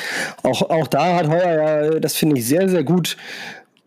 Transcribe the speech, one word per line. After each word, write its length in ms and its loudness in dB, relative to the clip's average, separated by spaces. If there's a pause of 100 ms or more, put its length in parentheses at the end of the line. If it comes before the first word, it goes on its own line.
(420)
Auch, 200 0
auch 240 0
da 300 2
hat 120 2
Heuer 640 2
ja, 80 0
das 140 -2
finde 240 2
ich 80 -4
sehr, 220 2
sehr 160 2
gut 320 0 (720)